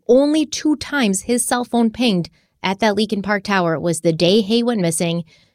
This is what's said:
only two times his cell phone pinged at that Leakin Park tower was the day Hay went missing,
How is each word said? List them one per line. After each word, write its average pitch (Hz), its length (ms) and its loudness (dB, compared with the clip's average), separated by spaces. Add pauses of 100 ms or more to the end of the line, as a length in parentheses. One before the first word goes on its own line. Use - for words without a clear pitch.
only 294 380 4
two - 300 -2
times 247 460 -2
his 240 220 -2
cell 247 220 -4
phone 233 240 0
pinged 220 400 -2 (320)
at 190 200 -4
that 214 140 2
Leakin 208 280 -2
Park 202 220 -2
tower 175 340 0
was 165 220 -2
the 170 100 2
day 175 300 2
Hay 220 220 0
went 233 180 -2
missing, 170 420 -2 (320)